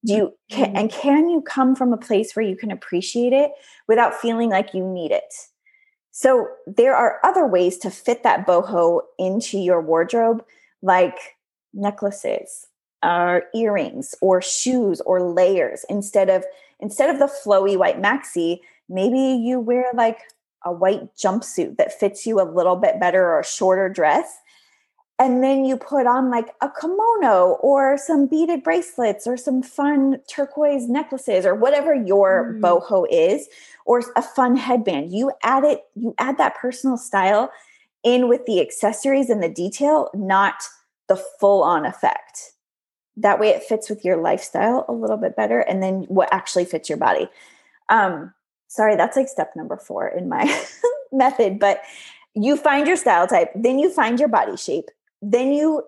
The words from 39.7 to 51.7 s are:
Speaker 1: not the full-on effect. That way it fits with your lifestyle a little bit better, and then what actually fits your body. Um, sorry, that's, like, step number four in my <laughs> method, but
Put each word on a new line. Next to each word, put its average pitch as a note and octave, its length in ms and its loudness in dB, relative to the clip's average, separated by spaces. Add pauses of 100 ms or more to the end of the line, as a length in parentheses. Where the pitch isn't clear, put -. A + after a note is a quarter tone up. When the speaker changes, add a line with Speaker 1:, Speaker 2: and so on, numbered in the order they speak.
Speaker 1:
not G3 480 0 (460)
the F#3+ 80 4
full-on F3+ 720 2
effect. - 680 -6 (640)
That G#3 240 2
way G#3+ 80 2
it - 160 2
fits A3 260 -4
with G#3 140 -10
your F3+ 140 0
lifestyle F#3+ 720 -2
a A#3+ 40 -6
little A3 240 -4
bit A3 180 -6
better, A#3 260 -2
and F#3+ 220 -2
then F#3+ 220 -4
what F#3+ 280 0
actually F3+ 320 -2
fits E3+ 240 -8
your C#3+ 100 -6
body. F#2 300 0 (600)
Um, F#3 440 0 (360)
sorry, G#3+ 260 2
that's, G#3 220 0
like, C4+ 120 0
step - 280 -6
number D#3+ 200 -10
four - 300 -8
in F3+ 220 -6
my - 160 -2
<laughs> - 680 -4
method, B3+ 460 2
but G3+ 240 2 (520)